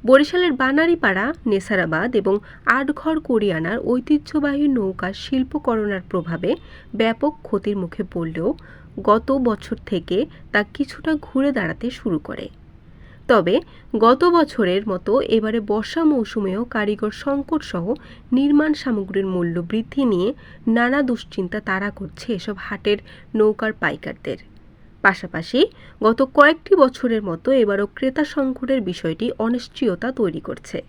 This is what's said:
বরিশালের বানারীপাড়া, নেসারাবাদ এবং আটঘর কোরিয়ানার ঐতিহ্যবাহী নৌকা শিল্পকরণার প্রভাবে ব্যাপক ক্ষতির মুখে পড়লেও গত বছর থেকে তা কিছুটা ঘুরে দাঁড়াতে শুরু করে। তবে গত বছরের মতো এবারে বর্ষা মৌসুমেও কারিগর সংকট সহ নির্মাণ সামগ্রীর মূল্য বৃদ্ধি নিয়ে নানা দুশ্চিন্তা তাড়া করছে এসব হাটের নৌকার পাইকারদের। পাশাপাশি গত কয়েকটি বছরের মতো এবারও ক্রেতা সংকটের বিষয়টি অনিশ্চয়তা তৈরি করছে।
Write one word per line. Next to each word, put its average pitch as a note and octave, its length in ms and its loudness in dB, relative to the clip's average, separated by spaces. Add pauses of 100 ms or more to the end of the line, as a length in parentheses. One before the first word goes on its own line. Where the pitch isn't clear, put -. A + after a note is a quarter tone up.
বরিশালের D4 500 6
বানারীপাড়া, C4 720 2 (200)
নেসারাবাদ F#3 680 0
এবং G3 200 2 (300)
আটঘর C#4 540 0
কোরিয়ানার G#3 580 0 (100)
ঐতিহ্যবাহী C#4+ 800 0
নৌকা F#3+ 460 0
শিল্পকরণার A3+ 960 -2
প্রভাবে E3+ 400 -4 (460)
ব্যাপক A3+ 380 0 (100)
ক্ষতির G#3 340 -2
মুখে F#3 260 -6
পড়লেও E3+ 460 -4 (600)
গত A3 180 4 (140)
বছর A3+ 440 -2
থেকে F3+ 320 -2 (340)
তা G#3 100 2 (120)
কিছুটা - 420 -4
ঘুরে C#4 360 -2
দাঁড়াতে G#3 380 -4
শুরু F3+ 300 -4
করে। - 260 -10 (840)
তবে G3 280 4 (400)
গত A#3 260 6 (140)
বছরের G3+ 520 2
মতো F#3+ 240 -2 (240)
এবারে A3 240 0 (120)
বর্ষা A3 320 -2
মৌসুমেও A3 640 0
কারিগর G#3 480 -2 (100)
সংকট C#4 400 -2
সহ E3+ 220 -6 (460)
নির্মাণ D4 420 4
সামগ্রীর G3 540 -2
মূল্য F3 340 0
বৃদ্ধি A3 440 -2
নিয়ে G3 240 2 (380)
নানা A#3+ 340 2
দুশ্চিন্তা G#3+ 600 -4
তাড়া G3 300 -4
করছে - 420 -14
এসব G3+ 260 -6
হাটের G#3 400 -2 (360)
নৌকার G#3+ 440 2
পাইকারদের। D3+ 600 -6 (640)
পাশাপাশি F#3 560 0 (420)
গত A#3 180 4 (140)
কয়েকটি D#4 420 6
বছরের B3+ 480 2
মতো E3+ 240 -6 (140)
এবারও G3+ 240 2 (100)
ক্রেতা C4 300 -2
সংকটের C4 560 -2
বিষয়টি F3 440 -4 (140)
অনিশ্চয়তা A3+ 720 -2
তৈরি F#3 360 -2
করছে। - 300 -10 (120)